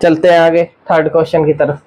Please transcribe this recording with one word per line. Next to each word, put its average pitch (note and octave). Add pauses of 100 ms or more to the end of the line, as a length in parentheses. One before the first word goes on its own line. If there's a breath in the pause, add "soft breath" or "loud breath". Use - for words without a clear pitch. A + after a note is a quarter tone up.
चलते E3
हैं E3+
आगे E3
थर्ड D#3+
question D#3+
की D3+
तरफ। D3